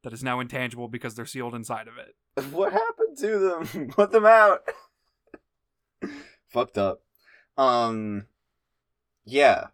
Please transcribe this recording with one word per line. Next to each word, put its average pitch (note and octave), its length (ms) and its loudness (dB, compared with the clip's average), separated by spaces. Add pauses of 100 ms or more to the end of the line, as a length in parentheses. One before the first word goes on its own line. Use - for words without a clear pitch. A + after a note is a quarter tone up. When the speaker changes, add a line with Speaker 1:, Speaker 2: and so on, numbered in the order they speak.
Speaker 1:
that A#2+ 100 -14
is A2+ 100 -14
now B2+ 180 -2
intangible B2 480 -8
because A#2 260 -10
they're A#2 100 -12
sealed A#2+ 300 -10
inside A2+ 340 -10
of A#2 80 -20
it. - 180 -20 (220)
Speaker 2:
<laughs> C4+ 160 -8
What D4+ 200 0
happened A4 460 -2
to B3 200 -2
them? E3 560 -4
<laughs> - 20 0
Let G3+ 160 2
them G#3+ 140 4
out. G#3+ 340 8 (1400)
<laughs> - 60 -12 (400)
Fucked B2 300 -4
up. G2 240 -2 (540)
Um, A2+ 720 0 (1000)
yeah. B2+ 500 4